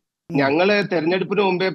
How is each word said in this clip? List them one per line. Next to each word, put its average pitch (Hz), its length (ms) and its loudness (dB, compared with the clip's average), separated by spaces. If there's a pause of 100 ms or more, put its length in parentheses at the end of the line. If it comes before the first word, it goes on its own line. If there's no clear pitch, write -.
(320)
ഞങ്ങള് 170 600 2
തെരഞ്ഞെടുപ്പിന് 180 480 -2
മുമ്പേ 190 340 0